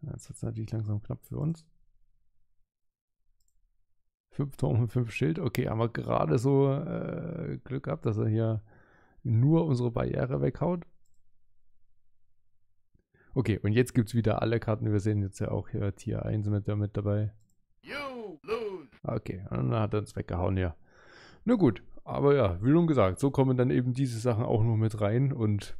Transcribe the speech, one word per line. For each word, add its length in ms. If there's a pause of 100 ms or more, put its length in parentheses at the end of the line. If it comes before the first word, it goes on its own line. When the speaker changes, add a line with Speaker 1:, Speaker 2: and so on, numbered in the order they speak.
Speaker 1:
Jetzt 260
wird's 140
natürlich 300
langsam 280
knapp 240
für 140
uns. 260 (2750)
Fünf 260
Turm 240
und 80
fünf 240
Schild. 260
Okay, 300
haben 100
wir 100
gerade 500
so, 340
äh, 920
Glück 200
gehabt, 200
dass 140
er 100
hier 340 (600)
nur 420
unsere 280
Barriere 500
weghaut. 440 (2500)
Okay, 220
und 140
jetzt 220
gibt's 200
wieder 260
alle 200
Karten. 300
Wir 80
sehen 220
jetzt 200
ja 100
auch 180
hier 260
Tier 300
eins 240
mit, 200
da 60
mit 220
dabei. 380 (480)
Speaker 2:
You 580
lose. 480 (140)
Speaker 1:
Okay, 480
und 200
dann 100
hat 120
er 80
uns 160
weggehauen, 400
ja. 180 (720)
Na 100
gut, 280 (200)
aber 320
ja, 280
wie 100
schon 140
gesagt, 340
so 100
kommen 280
dann 120
eben 220
diese 260
Sachen 240
auch 220
noch 120
mit 260
rein 320
und 460